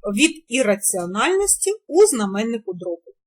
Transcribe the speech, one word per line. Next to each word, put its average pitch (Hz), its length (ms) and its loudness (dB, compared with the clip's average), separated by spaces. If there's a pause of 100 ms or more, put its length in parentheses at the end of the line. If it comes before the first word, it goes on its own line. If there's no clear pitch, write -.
(160)
від 311 320 2
ірраціональності 233 1200 0 (160)
у 359 200 6
знаменнику 220 680 -4
дробу. 175 400 -10 (120)